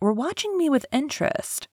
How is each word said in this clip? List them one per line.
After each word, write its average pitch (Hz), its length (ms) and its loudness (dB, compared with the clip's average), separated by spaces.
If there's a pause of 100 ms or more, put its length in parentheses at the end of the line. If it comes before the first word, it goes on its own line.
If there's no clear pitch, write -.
were 208 120 4
watching 370 440 -2
me 330 120 2
with 269 220 4
interest, - 840 -2